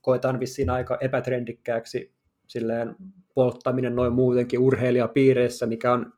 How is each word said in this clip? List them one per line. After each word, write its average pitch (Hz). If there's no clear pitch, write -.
koetaan 127
vissiin 127
aika 127
epätrendikkääksi 123
silleen 113
polttaminen 127
noin 123
muutenkin 123
urheilijapiireissä, 123
mikä 117
on 120